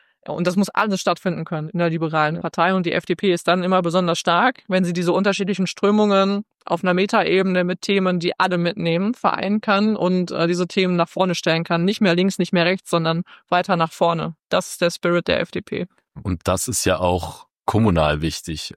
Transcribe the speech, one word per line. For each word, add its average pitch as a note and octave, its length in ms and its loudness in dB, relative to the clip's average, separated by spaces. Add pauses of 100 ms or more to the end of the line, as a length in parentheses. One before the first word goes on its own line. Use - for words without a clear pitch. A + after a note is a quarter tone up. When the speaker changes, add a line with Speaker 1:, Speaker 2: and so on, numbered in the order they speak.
(280)
Speaker 1:
Und E3 180 -2
das F3+ 80 -2
muss G3 140 2
alles G3+ 320 -2
stattfinden E3+ 460 -2
können D#3 240 -8
in - 80 -6
der E3+ 100 2
liberalen D#3+ 540 0
Partei. F3 320 0
Und F#3 100 0
die E3+ 80 -2
F - 140 -2
D F3 100 -2
P G3 160 2
ist E3+ 160 -2
dann F3+ 160 2
immer F#3 180 2
besonders E3+ 380 0
stark, F#3+ 480 0
wenn F#3 160 2
sie F3 80 -2
diese F3 200 0
unterschiedlichen F#3+ 540 0
Strömungen G3+ 760 2 (220)
auf F3 180 -2
einer F3+ 80 2
Metaebene F3+ 720 2
mit F3+ 160 -4
Themen, F#3+ 400 0
die - 180 -4
alle F3+ 200 2
mitnehmen, E3+ 560 0
vereinen G#3+ 480 -2
kann G#3 340 2
und, F3+ 340 0
äh, E3 160 0
diese F3 220 0
Themen F#3 260 0
nach E3+ 140 0
vorne F3+ 260 0
stellen E3 300 -2
kann. E3+ 220 0
Nicht G3 160 0
mehr F3 120 4
links, F#3 240 0
nicht F3+ 140 -2
mehr E3+ 140 2
rechts, F#3 240 -2
sondern E3 320 0 (260)
weiter F3+ 280 2
nach E3 160 0
vorne. E3 420 0 (160)
Das - 220 -2
ist - 100 -4
der F3 80 2
Spirit E3+ 360 -2
der C#2+ 140 0
F - 120 -6
D - 100 -6
P. F#3 240 -6 (360)
Speaker 2:
Und F#2 220 -4
das F#2+ 240 -2
ist - 160 -4
ja F#2 140 2
auch F2+ 480 -2 (180)
kommunal D#2+ 560 2
wichtig. D#2+ 560 -8